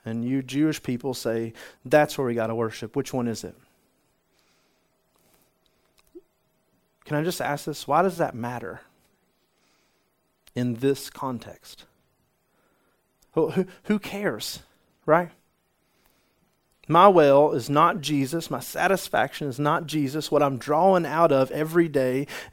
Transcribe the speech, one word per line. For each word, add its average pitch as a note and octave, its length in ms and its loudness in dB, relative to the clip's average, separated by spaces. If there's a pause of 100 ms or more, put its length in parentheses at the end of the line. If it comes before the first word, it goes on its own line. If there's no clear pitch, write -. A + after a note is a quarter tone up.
and A#2 220 -6
you C3 160 -2
Jewish C#3+ 420 -2
people B2+ 300 -6
say A2+ 400 -4 (320)
that's D3 320 2
where C3+ 100 -2
we A#2+ 60 -2
gotta A2+ 220 -4
worship. A2+ 400 -6
Which C#3 180 -6
one A#2+ 160 -2
is G#2+ 160 -8
it?" E2+ 100 -14 (3500)
Can D3+ 100 -4
I D3 80 0
just F3 160 -4
ask C#3 260 -4
this? - 220 -10
Why D3 140 2
does F3+ 160 -4
that D3+ 180 -4
matter A#2+ 460 -10 (1700)
in B2 200 -2
this C3+ 340 -2
context? - 760 -12 (1500)
Who, D#3 180 0
who, F#3 140 0 (180)
who G#3 160 0
cares, G3 640 -8 (420)
right? E3 260 2 (1600)
My E3+ 200 8
well D3 460 8
is B2+ 160 -4
not D#3+ 320 2
Jesus. C#3+ 500 -2
My B2+ 80 -4
satisfaction D#3+ 880 -2
is B2+ 120 -8
not D#3 280 0
Jesus. D3 420 -4
What D3 140 4
I'm C#3 140 0
drawing E3 480 2
out D#3+ 260 4
of C3+ 200 4
every D#3+ 360 0
day, C3+ 400 0 (260)